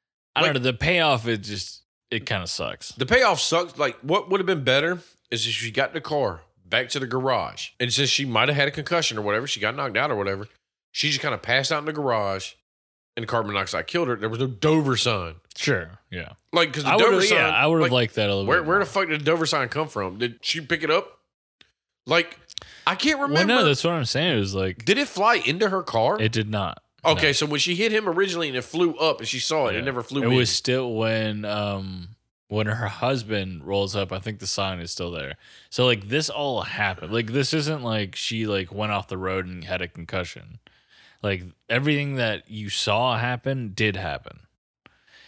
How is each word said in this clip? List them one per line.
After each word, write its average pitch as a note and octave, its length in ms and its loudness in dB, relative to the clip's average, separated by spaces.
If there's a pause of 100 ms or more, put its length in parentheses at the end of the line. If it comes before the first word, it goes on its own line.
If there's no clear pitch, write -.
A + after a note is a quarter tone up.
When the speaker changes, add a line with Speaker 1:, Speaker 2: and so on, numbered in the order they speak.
(340)
Speaker 1:
I C#3 60 0
Speaker 2:
Like, D#3+ 140 4
Speaker 1:
don't B2 80 0
know. B2+ 80 2
The A#2 60 -2
payoff, C#3+ 520 2
it A2 140 0
just, G2 400 -10 (280)
it A2 140 -6
kinda F#2 220 -4
sucks. - 460 -8
Speaker 2:
The C3 120 -4
payoff G#3 360 4
sucks. E3+ 360 0
Like, C3+ 240 0
what F3+ 300 0
would G3 100 2
have F3+ 60 -2
been E3 180 0
better D#3 360 2 (300)
is A2+ 160 -2
if A#2 60 -2
she A2+ 180 -4
got A2+ 200 0
in - 40 -10
the D#3+ 60 -6
car, A2+ 400 -2 (240)
back A#2 260 0
to C#3+ 80 -2
the C3 80 -4
garage. B2 720 -2
And A#2+ 140 0
since C3+ 160 2
she - 160 0
might A#2+ 240 2
have C#3+ 80 2
had C#3 120 4
a - 20 -8
concussion D3+ 480 -2
or G#2+ 40 -4
whatever, G#2+ 240 0
she A#2+ 140 -6
got A2 160 -2
knocked B2 220 -4
out C#3+ 120 2
or A#2 60 -2
whatever, G2 320 -4 (420)
she - 180 -2
just C#3 120 -2
kinda C3+ 160 -2
passed C3 340 0
out D3+ 100 0
in D3 40 -8
the D#3 80 -4
garage A2 600 -2 (680)
and A2+ 100 -6
carbon G#2+ 240 0
monoxide F#2+ 340 -2
killed F3 220 0
her. A#2+ 80 0
There G#2+ 140 -4
was A2+ 80 -6
no C3+ 80 0
Dover C#3 500 2
sign. F#2+ 380 0 (240)
Speaker 1:
Sure, F#2 400 -2 (120)
yeah. E2+ 200 -10 (240)
Speaker 2:
Like, E3 180 2
'cause D3 120 -4
the - 60 -2
Speaker 1:
I F#3+ 60 4
Speaker 2:
Dover G#3+ 200 8
Speaker 1:
would've, F#3+ 120 4
Speaker 2:
sign, G#3+ 100 4
Speaker 1:
yeah, G#2 120 2
I A#2+ 160 4
would've D#3+ 160 4
Speaker 2:
like, B2 100 4
Speaker 1:
liked B2 220 2
that G#2 160 2
a G2+ 40 0
little G2 120 0
Speaker 2:
where, D#3+ 160 4
Speaker 1:
bit D3+ 40 -6
Speaker 2:
where F3+ 120 2
the G3 80 0
Speaker 1:
more. - 60 -8
Speaker 2:
fuck G3 160 0
did D#3 120 -2
the C#3+ 40 -6
Dover D#3+ 200 2
sign D3 240 0
come D3+ 200 -2
from? F#2+ 300 -4
Did A#2+ 220 -4
she D#3+ 220 -4
pick D#3 200 -4
it D3+ 80 0
up? - 280 0 (880)
Like, E3 320 2 (480)
I F#3 100 2
can't C#4+ 220 2
Speaker 1:
Well, C#4+ 100 0
Speaker 2:
remember. F#3+ 260 4
Speaker 1:
no, B3 100 4
that's C#3+ 180 4
what E3+ 120 2
I'm D3+ 100 -2
saying. D3 320 0
It G#2 40 2
was G2 140 -2
like F#2+ 300 -2
Speaker 2:
Did G#3+ 140 4
it C#4+ 100 0
fly G#3+ 280 4
into F3 340 2
her F#3 120 0
car? B2+ 380 2
Speaker 1:
It A2 120 2
did A2 180 -2
not. G2+ 320 -4 (220)
Speaker 2:
Okay, D#3+ 240 4
Speaker 1:
No. C#3+ 40 4
Speaker 2:
so D3 140 0
when D3 140 0
she F3 140 0
hit A3 180 2
him G#3+ 160 0
originally E3+ 400 0
and B2+ 80 -4
it B2 60 -2
flew E3 340 0
up D3+ 240 2
and A2+ 80 -6
she B2+ 100 -2
saw C#3 300 0
it, F#2 60 0
it F2 40 -2
Speaker 1:
Yeah. B2+ 60 -2
Speaker 2:
never B2 180 -2
flew C3+ 200 -4
Speaker 1:
It A#2 40 4
Speaker 2:
in. B2 80 6
Speaker 1:
was B2 160 4
still B2+ 440 0
when, A2 520 0
um, G2 640 -4 (380)
when G#2+ 180 0
her A2 220 -2
husband G2+ 760 -2
rolls G2 320 0
up, F#2+ 160 -2
I F#2+ 60 -4
think G#2 200 -8
the G2+ 80 -10
sign F#2+ 340 -2
is E2+ 100 -8
still F2 200 -6
there. D2 260 -8 (340)
So, B2 160 2
like, G#2 220 2
this D3 220 0
all B2 320 -2
happened. F#2+ 500 -4
Like, A2+ 200 0
this C#3 220 0
isn't D3+ 280 -2
like G#2+ 340 -4
she, A2+ 300 -4
like, F#2+ 260 -2
went G#2 200 -4
off G2 160 -2
the F#2 100 -6
road F#2 280 -4
and F2+ 180 -12
had F2+ 160 -4
a F2 80 -6
concussion. - 680 -8 (680)
Like, G2 180 -2 (260)
everything C#3+ 480 0
that A2+ 340 -2
you G#2+ 200 -8
saw A2+ 480 2
happen B2 560 -4
did G#2 220 0
happen. E2 440 -8 (880)